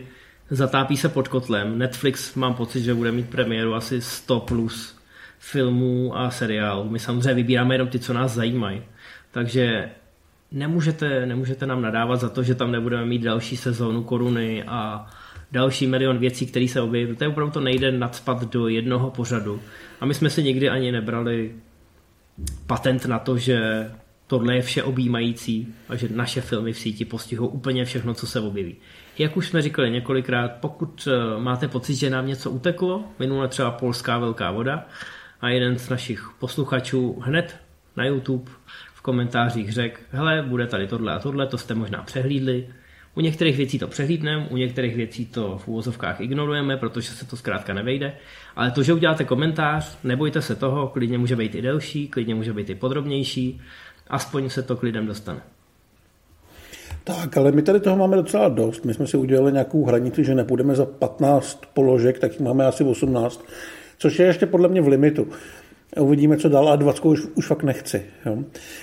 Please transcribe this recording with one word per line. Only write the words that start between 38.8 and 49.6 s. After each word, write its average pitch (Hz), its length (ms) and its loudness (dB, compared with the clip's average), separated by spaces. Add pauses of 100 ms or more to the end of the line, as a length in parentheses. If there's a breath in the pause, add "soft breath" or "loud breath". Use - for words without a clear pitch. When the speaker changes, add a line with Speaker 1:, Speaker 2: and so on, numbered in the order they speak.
Speaker 1:
komentářích 117 680 0
řekl: 120 280 -2 (100)
„Hele, 156 360 0
bude 123 200 0
tady 98 200 -2
tohle 110 260 -2
a 87 60 -4
tohle, 139 280 -2
to 117 100 -4
jste - 180 -8
možná 110 280 -4
přehlídli.“ 131 640 -2 (480 soft breath)
U 156 60 -2
některých 160 360 2
věcí 135 220 0
to - 80 -6
přehlídneme, 151 640 -2
u 123 80 -4
některých 123 380 0
věcí 113 300 -4
to 98 320 -6
v - 100 -16
uvozovkách 110 540 -4
ignorujeme, 139 560 -2
protože 117 340 -6
se - 160 -14
to 123 100 -12
zkrátka 98 360 -4
nevejde. 135 400 -2 (420 loud breath)
Ale 123 160 0
to, 139 120 2
že 160 100 6
uděláte 156 300 4
komentář, 156 800 0